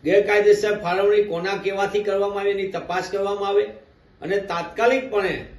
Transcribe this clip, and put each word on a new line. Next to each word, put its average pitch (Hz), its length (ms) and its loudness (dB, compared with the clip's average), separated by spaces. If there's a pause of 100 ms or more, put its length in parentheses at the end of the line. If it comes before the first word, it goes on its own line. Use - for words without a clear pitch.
ગેરકાયદેસર 202 760 4
ફાળવણી 196 420 2
કોના 175 340 -2
કેવાથી 196 460 -2
કરવામાં 202 400 -2
આવી 202 80 0
એની 196 180 -4
તપાસ 180 420 -6
કરવામાં 196 380 -2
આવે 202 240 0 (500)
અને 190 140 -2
તાત્કાલિકપણે 196 1080 -2 (120)